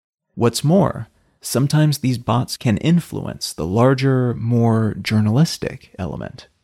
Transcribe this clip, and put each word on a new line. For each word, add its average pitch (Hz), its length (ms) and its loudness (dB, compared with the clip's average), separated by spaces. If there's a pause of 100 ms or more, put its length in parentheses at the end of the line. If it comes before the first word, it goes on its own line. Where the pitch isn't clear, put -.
(340)
What's 113 300 0
more, 147 440 2 (340)
sometimes 147 560 2
these 123 200 -2
bots 120 380 -2
can 113 220 0
influence - 720 -2
the 78 140 -6
larger, 127 680 2
more 117 640 0
journalistic 107 1000 -2
element - 500 -10 (160)